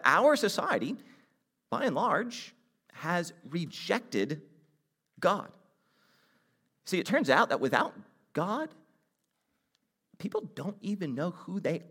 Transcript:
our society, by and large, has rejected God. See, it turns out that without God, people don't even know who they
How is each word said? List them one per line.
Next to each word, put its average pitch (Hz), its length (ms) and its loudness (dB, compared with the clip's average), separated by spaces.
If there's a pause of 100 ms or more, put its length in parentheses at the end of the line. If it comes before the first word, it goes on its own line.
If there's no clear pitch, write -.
our 233 320 6
society, 196 580 0 (760)
by 117 140 -2
and 254 100 0
large, 208 600 -2 (380)
has 170 400 -4 (160)
rejected 156 920 -2 (800)
God. 185 320 0 (1300)
See, 185 140 -2
it - 60 -4
turns 233 240 2
out - 200 6
that 135 100 2
without 233 340 2 (380)
God, 220 380 -2 (1500)
people 214 360 -6
don't 202 260 -8
even 190 340 -4
know 165 160 -2
who 185 280 -8
they 127 320 -2